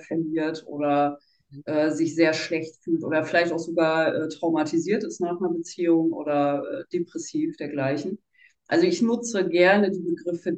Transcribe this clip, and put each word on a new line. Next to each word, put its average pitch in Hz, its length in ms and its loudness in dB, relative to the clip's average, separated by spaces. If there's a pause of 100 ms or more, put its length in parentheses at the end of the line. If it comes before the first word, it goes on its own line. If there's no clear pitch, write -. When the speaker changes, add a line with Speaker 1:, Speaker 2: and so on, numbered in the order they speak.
Speaker 1:
verliert 160 600 -2
oder, 143 520 0 (300)
Speaker 2:
Mhm. 139 160 -18
Speaker 1:
äh, 151 260 2
sich 151 240 0
sehr 160 180 2
schlecht 160 500 -6
fühlt 165 200 -2
oder 156 200 -2
vielleicht 170 300 0
auch 165 60 -4
sogar, 160 560 0
äh, 156 140 -2
traumatisiert 165 720 0
ist - 180 -8
nach 175 180 -2
einer 185 100 0
Beziehung 170 640 2
oder, 143 520 0
äh, 135 280 -6
depressiv, - 640 -4
dergleichen. 147 640 -2 (480)
Also 170 200 4
ich 175 140 0
nutze 226 460 2
gerne 185 440 6
die 185 100 -2
Begriffe 170 560 -2